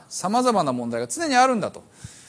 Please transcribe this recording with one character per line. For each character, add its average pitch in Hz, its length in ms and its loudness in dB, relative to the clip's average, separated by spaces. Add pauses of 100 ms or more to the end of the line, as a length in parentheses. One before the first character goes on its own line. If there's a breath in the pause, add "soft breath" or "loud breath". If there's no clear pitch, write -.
様 220 340 -2
々 220 200 4
な 139 100 0
問 120 180 -4
題 117 100 -2
が 123 80 -4
常 330 180 -6
に 277 80 0
あ 254 100 6
る 262 120 2
ん 196 40 -2
だ 107 120 -4
と。 - 100 -16 (460 loud breath)